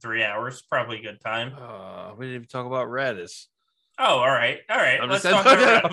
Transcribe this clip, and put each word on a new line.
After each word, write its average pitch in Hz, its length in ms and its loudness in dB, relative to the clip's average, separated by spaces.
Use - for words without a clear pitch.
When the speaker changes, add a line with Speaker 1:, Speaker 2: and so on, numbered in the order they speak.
Speaker 1:
three 113 220 -2
hours. 110 400 -6
Probably 117 340 -4
a 107 60 -14
good 104 180 -14
time. 117 340 -6
Speaker 2:
Uh, 95 640 -16
we 127 80 -12
didn't 127 120 -12
even 117 100 -16
talk 127 180 -10
about 127 220 -4
Radis. 120 580 -6
Speaker 1:
Oh, 240 180 4
all - 140 2
right. 123 360 0
All 220 100 -2
right. 131 220 2
Speaker 2:
I'm 123 100 -2
Speaker 1:
Let's - 140 0
Speaker 2:
just 185 120 4
Speaker 1:
talk 196 80 4
Speaker 2:
<laughs> 262 160 8
saying, - 40 -
Speaker 1:
about 226 220 6
Speaker 2:
I'm 170 80 0